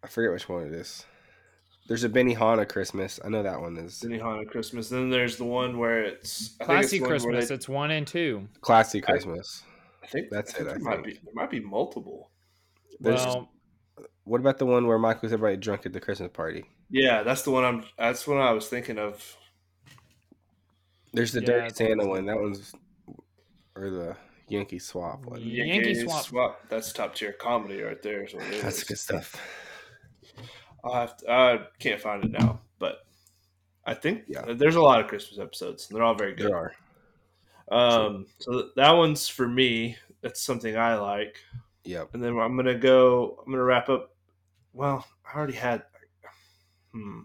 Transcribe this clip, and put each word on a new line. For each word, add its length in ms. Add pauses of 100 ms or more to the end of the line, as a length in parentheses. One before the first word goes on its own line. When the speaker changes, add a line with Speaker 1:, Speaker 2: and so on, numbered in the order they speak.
Speaker 1:
I 60
forget 240
which 160
one 180
it 60
is. 320 (840)
There's 160
a 40
Benihana 600
Christmas. 560
I 40
know 140
that 180
one 160
is. 280
Speaker 2:
Benihana 440
Christmas. 400
Then 200
there's 280
the 80
one 340
where 240
it's, 580
I 60
think 160
it's 80
Speaker 3:
Classy 80
Speaker 2:
the 60
one 60
where 80
Speaker 3:
Christmas. 300
Speaker 2:
they 60
Speaker 3:
It's 140
one 240
and 140
two. 420 (120)
Speaker 1:
Classy 380
Speaker 2:
I 140
Speaker 1:
Christmas. 500 (400)
Speaker 2:
I 60
think, 220
Speaker 1:
That's 240
Speaker 2:
I 40
think 100
Speaker 1:
it, 20
I 40
Speaker 2:
there 100
might 120
Speaker 1:
think. 100
Speaker 2:
be, 60 (120)
there 100
might 160
be 100
multiple. 720 (680)
Speaker 1:
There's 240
Speaker 3:
Well, 240 (760)
Speaker 1:
what 160
about 180
the 80
one 200
where 120
Michael's 340
everybody 240
drunk 300
at 60
the 80
Christmas 320
party? 320 (260)
Speaker 2:
Yeah, 320
that's 200
the 80
one 140
I'm, 200 (140)
that's 280
what 120
I 140
was 160
thinking 300
of. 380 (1800)
Speaker 1:
There's 200
the 80
Speaker 3:
Yeah, 60
Speaker 1:
Dirty 220
Speaker 3:
it's 100
Speaker 1:
Santa 200
Speaker 3:
awesome. 120
Speaker 1:
one. 160
That 140
one's, 320 (1040)
or 140
the 260 (320)
Yankee 320
Swap 440
one. 160
Speaker 3:
Yankee 480
Speaker 2:
Yankee 140
Speaker 3:
Swap. 220
Speaker 2:
Swap. 440
That's 240
top 220
tier 180
comedy 500
right 200
there 220
is 100
what 120
it 160
Speaker 1:
That's 160
Speaker 2:
is. 60
Speaker 1:
good 140
stuff. 420 (1400)
Speaker 2:
I'll 100
have 240
to, 120
I 280 (220)
can't 200
find 240
it 60
now, 300 (180)
but 200 (840)
I 100
think 340
Speaker 1:
Yeah. 140
Speaker 2:
th-, 160
there's 180
a 40
lot 200
of 80
Christmas 320
episodes, 480
and 80
they're 80
all 100
very 220
good. 160
Speaker 1:
There 40
are. 160 (960)
Speaker 2:
Um, 560
Speaker 1:
True. 20 (120)
Speaker 2:
so 140
th-, 240
that 160
one's 360
for 200
me. 480 (240)
That's 200
something 360
I 200
like. 420 (460)
Speaker 1:
Yep. 300
Speaker 2:
And 80
then 160
I'm 180
gonna 220
go, 680
I'm 80
gonna 120
wrap 240
up. 260 (580)
Well, 320 (280)
I 40
already 180
had, 280 (1120)
hmm. 320